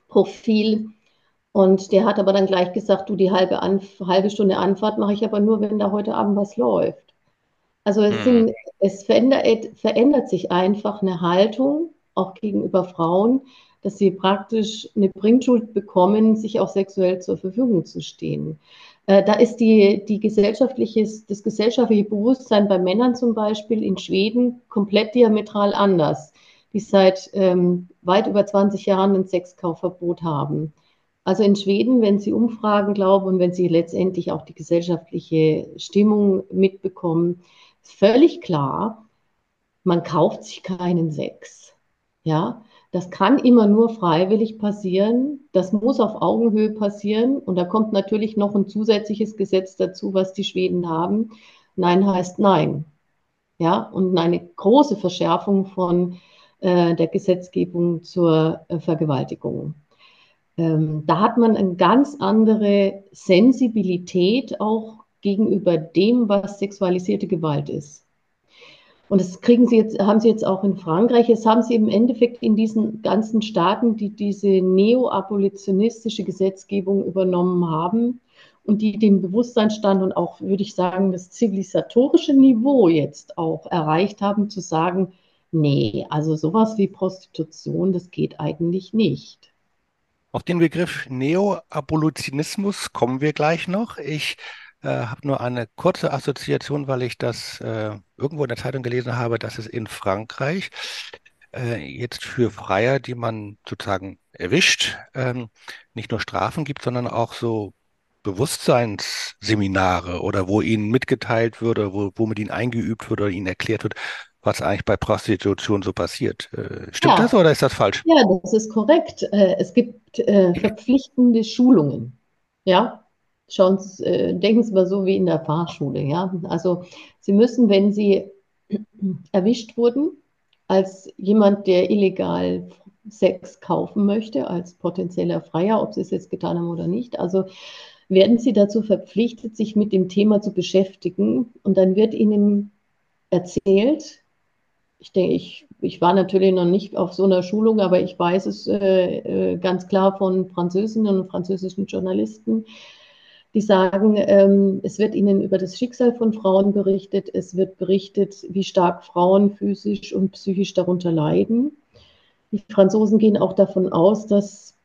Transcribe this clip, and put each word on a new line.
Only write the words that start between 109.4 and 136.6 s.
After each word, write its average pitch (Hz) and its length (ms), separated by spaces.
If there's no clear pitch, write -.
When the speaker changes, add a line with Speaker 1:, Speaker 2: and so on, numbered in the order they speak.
Speaker 2:
oder 98 260
wo 101 140
ihnen 104 280
mitgeteilt 117 680
würde, 110 320
wo, 101 240
wo 113 100
mit 110 120
ihnen 104 120
eingeübt 113 600
würde 101 140
oder 101 80
ihnen 92 160
erklärt 104 360
wird, 104 100
was - 200
eigentlich 95 240
bei 104 100
Prostitution 101 840
so 98 100
passiert. - 600
Äh, - 400
stimmt - 220
Speaker 1:
Ja. - 20
Speaker 2:
das 233 160
oder 175 180
ist - 100
das 135 120
falsch? 101 300
Speaker 1:
Ja, 311 200
das 185 100
ist 220 180
korrekt. 254 500
Äh, 196 260
es - 160
gibt, - 460
äh, 190 360
verpflichtende 240 880
Schulungen. 175 760
Ja? 190 400
Schauen 190 300
Sie, - 260
äh, 185 340
denken 214 260
Sie 220 100
mal 185 120
so 190 200
wie 190 100
in 190 100
der 160 180
Fahrschule. 151 580
Ja? 175 300
Also 175 400
Sie - 120
müssen, 233 380
wenn 196 220
Sie 202 380
<clears throat> 196 600
erwischt 214 440
wurden, 240 360
als 190 500
jemand, 202 500
der 185 220
illegal 180 800
Sex - 520
kaufen 175 460
möchte, 220 420
als 175 260
potenzieller 175 680
Freier, 196 400
ob - 120
Sie - 80
es 160 80
jetzt - 200
getan 175 280
haben 170 120